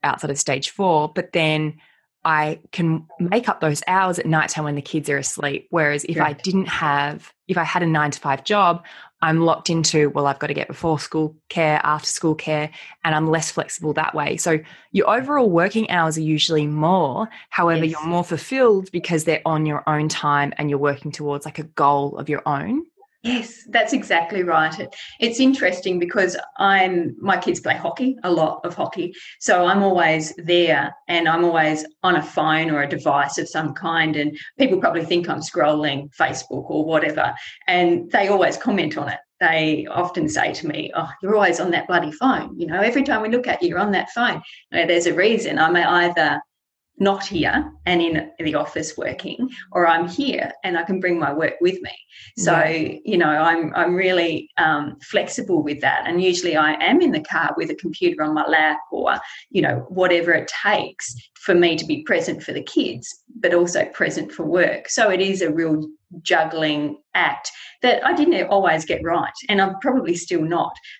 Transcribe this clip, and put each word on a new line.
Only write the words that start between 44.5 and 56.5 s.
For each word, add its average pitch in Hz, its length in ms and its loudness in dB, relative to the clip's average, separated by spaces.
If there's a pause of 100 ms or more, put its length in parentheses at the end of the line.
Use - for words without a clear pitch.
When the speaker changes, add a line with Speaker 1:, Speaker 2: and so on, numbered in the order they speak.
Speaker 2:
You 170 80 -2
know, 165 80 2
there's 175 200 2
a 160 80 2
reason. 202 440 2
I'm 160 160 4
either 175 640 2 (600)
not 196 240 2
here - 460 -2 (160)
and 180 160 2
in 160 260 -2 (120)
the 156 160 -2
office 156 400 -4
working, - 520 -6 (220)
or 175 160 2
I'm 170 220 4
here 269 420 -2 (140)
and 180 120 -2
I 165 60 0
can 190 160 -2
bring 180 180 0
my 147 160 0
work 156 280 0
with 180 200 2
me. - 120 -12 (440)
So, 180 200 2
Speaker 1:
Yeah. 156 480 0
Speaker 2:
you 214 120 0
know, 165 120 6
I'm, 160 480 2
I'm 175 180 2
really, 180 640 0
um, 147 420 0
flexible 190 600 -2
with 143 180 -4
that. 143 280 0
And 175 120 0
usually 175 360 0